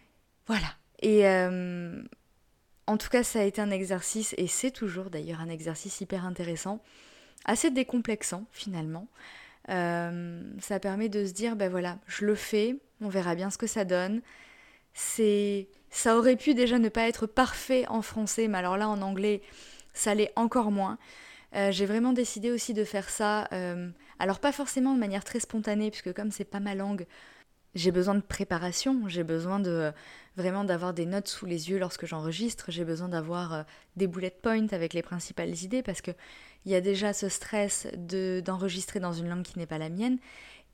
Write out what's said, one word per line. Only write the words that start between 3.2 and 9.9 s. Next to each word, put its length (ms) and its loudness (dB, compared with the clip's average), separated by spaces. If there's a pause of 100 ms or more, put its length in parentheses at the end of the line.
ça 200 0
a 20 4
été 180 0
un 80 -2
exercice, 720 -2
et 80 0
c'est 240 0
toujours 400 -6
d'ailleurs 300 -6
un 80 -6
exercice 520 -8
hyper 240 -4
intéressant, 560 -4 (640)
assez 240 2
décomplexant 840 0
finalement. 560 -6 (600)
Euh, 720 -2 (180)